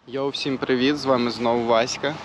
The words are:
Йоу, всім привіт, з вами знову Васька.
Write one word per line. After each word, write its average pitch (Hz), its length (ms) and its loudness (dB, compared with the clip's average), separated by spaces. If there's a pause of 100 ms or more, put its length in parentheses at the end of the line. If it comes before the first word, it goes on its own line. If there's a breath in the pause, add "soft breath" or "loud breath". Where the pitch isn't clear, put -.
Йоу, 135 220 -4
всім 135 280 -4
привіт, 131 400 2
з 139 80 -8
вами 120 260 2
знову 117 340 0
Васька. 120 480 0 (100)